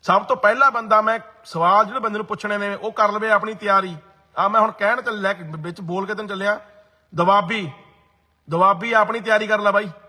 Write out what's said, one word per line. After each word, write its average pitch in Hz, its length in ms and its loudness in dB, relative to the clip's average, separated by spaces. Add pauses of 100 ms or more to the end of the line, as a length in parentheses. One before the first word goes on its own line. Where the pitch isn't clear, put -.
ਸਭ 196 220 2
ਤੋਂ - 120 0
ਪਹਿਲਾ 262 340 4
ਬੰਦਾ 220 300 2
ਮੈਂ 220 180 0 (260)
ਸਵਾਲ 185 400 2
ਜਿਹੜੇ 233 160 -6
ਬੰਦੇ 214 160 -4
ਨੂੰ 214 100 -6
ਪੁੱਛਣੇ 208 320 -6
ਨੇ, 202 160 -4
ਉਹ 208 180 -8
ਕਰ 208 200 2
ਲਵੇ 214 180 -2
ਆਪਣੀ 214 240 2
ਤਿਆਰੀ। 196 420 0 (420)
ਆ 190 100 2
ਮੈਂ 220 120 2
ਹੁਣ 220 120 2
ਕਹਿਣ 226 300 -2
ਚੱਲ, 220 180 -6
ਲੈ 196 120 -2
ਕੇ 180 120 -10
ਵਿੱਚ 160 360 -12
ਬੋਲ 185 260 -6
ਕੇ 208 80 -6
ਤੈਨੂੰ 208 140 -10
ਚੱਲਿਆ, 202 320 -4 (540)
ਦਵਾਬੀ, 185 580 2 (760)
ਦਵਾਬੀ 190 420 2
ਆਪਣੀ 220 280 2
ਤਿਆਰੀ 214 260 0
ਕਰ 214 120 0
ਲੈ 208 120 2
ਬਾਈ 202 160 0 (220)